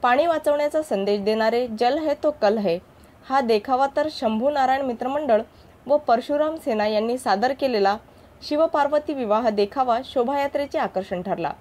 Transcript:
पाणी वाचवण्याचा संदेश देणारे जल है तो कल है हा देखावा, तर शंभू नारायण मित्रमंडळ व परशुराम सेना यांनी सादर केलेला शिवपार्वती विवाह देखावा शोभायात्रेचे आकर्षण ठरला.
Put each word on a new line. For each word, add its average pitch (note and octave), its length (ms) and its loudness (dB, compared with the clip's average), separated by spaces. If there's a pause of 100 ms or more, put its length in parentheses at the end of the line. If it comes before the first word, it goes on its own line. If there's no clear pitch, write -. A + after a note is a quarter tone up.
पाणी C4 240 4
वाचवण्याचा D4+ 560 0
संदेश G3+ 380 0
देणारे A3 460 0 (120)
जल B3 200 2
है D#4 240 -2
तो D#4 80 2 (120)
कल G#3+ 160 4
है F3+ 200 0 (500)
हा C4+ 120 2
देखावा, B3 460 0 (100)
तर D4+ 140 0
शंभू A3+ 400 -2
नारायण C4+ 320 0
मित्रमंडळ B3+ 600 0 (440)
व C#4+ 100 2
परशुराम D4 600 0
सेना A3 300 -2
यांनी A3 320 0
सादर A3+ 420 0
केलेला G#3 360 0 (460)
शिवपार्वती D4+ 720 0
विवाह A#3 340 0
देखावा A3 560 0
शोभायात्रेचे C#4 760 -2
आकर्षण F#3+ 440 -4
ठरला. E3+ 380 -4